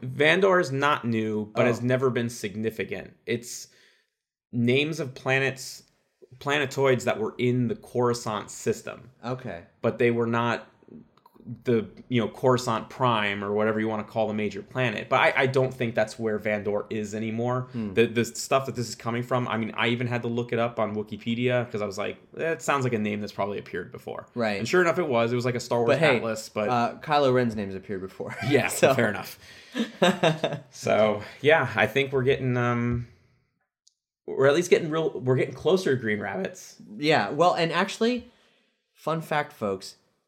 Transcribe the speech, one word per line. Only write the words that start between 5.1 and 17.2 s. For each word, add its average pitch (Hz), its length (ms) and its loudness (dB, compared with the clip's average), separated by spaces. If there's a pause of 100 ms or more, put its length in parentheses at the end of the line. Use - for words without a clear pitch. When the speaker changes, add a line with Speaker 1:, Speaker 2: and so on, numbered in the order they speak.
Speaker 1:
planets, 135 680 -2 (580)
planetoids 135 640 0
that 113 120 0
were 104 200 -4
in 123 300 2
the 104 80 -2
Coruscant 120 760 -2
system. - 580 -6 (160)
Speaker 2:
Okay. 117 380 -8 (180)
Speaker 1:
But 113 180 0
they 120 120 4
were 117 160 0
not 117 400 0 (1000)
the, 113 220 2 (220)
you 123 140 2
know, 101 60 0
Coruscant 120 600 2
Prime 104 560 0
or 101 80 -2
whatever 107 260 2
you 110 80 0
wanna 110 160 -2
call 110 260 0
the 110 40 -2
major 104 300 -4
planet. 117 480 -4
But 127 100 4
I, 160 120 6 (100)
I 135 40 4
don't 131 280 2
think 117 200 -4
that's 107 240 0
where 110 200 -2
Vandor 104 500 -2
is 107 260 -6
anymore. 117 580 -2